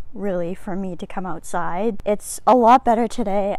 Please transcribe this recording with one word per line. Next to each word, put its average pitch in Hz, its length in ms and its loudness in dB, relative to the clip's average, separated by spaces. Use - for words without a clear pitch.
really, 190 400 -4
for 180 200 -6
me 190 200 -6
to 196 100 -8
come 185 220 -6
outside. 175 800 -4
It's - 400 -4
a 233 80 6
lot 247 300 6
better 233 220 2
today. 202 520 0